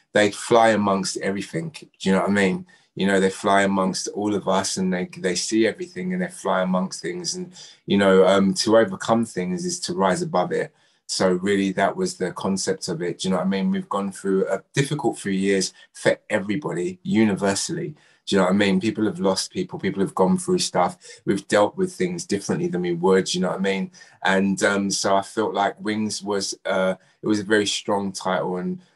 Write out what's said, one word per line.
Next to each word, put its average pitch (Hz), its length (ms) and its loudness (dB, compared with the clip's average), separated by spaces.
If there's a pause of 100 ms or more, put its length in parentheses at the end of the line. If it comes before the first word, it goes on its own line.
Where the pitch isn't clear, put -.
(140)
they 104 180 4
fly 113 400 4
amongst 98 480 0
everything. 95 520 -6 (100)
Do - 80 -20 (200)
you 95 40 4
know 92 80 4
what 92 100 0
I - 20 2
mean? 92 340 0 (300)
You 95 100 0
know, 98 140 4
they 95 100 2
fly 98 320 2
amongst 98 460 0
all 104 260 -2
of 92 140 -2
us 95 280 0
and 92 160 -2
they, 90 140 -4 (120)
they 90 160 -2
see 110 320 2
everything 92 460 -6
and 92 100 -2
they 90 60 -4
fly 92 340 -2
amongst 92 380 -2
things. 87 340 -6
And, 180 180 -10 (340)
you 98 120 2
know, 95 280 8
um, 98 280 4
to 107 220 4
overcome 113 480 2
things 90 400 -4
is - 160 -4
to - 140 -6
rise 185 280 2
above 165 300 -2
it. - 200 -4 (340)
So 92 260 2
really, 98 400 0
that 95 240 0
was 92 200 -4
the 90 160 -4
concept - 560 -4
of 92 140 -4
it. 87 160 -4
Do 92 100 -4
you - 20 0
know 92 80 2
what 90 80 -2
I - 20 2
mean? 95 220 0
We've 95 180 -2
gone 101 240 -4
through 95 360 0
a - 140 -2 (100)
difficult 139 460 -2
few 101 140 -6
years 98 400 0 (200)
for - 240 0 (140)
everybody, 92 720 -4
universally. 98 920 0 (320)
Do 196 100 0
you - 20 4
know 185 80 4
what 185 80 2
I - 20 4
mean? 98 240 4
People 107 240 0
have 101 160 -2
lost 95 320 0
people. - 260 -6
People 196 220 -4
have 175 140 -2
gone 95 240 4
through 180 220 0
stuff. 180 360 -2 (300)
We've - 200 -2
dealt - 300 2
with - 160 -2
things 90 320 -4
differently - 440 -2
than - 120 -4
we 87 140 -2
would. 185 320 2
Do - 100 -4
you 185 60 -2
know 180 80 -2
what 170 80 -6
I 190 40 -4
mean? 196 280 -2 (340)
And, 98 380 2
um, 98 280 0
so 98 240 0
I 98 80 4
felt 101 300 -4
like 98 260 -2
Wings 107 440 -4
was, 98 320 -4 (100)
uh, 95 300 0 (260)
it - 60 -8
was 107 140 0
a 95 40 -8
very 104 220 2
strong 101 460 -2
title, 92 440 -2
and, 90 240 -4 (160)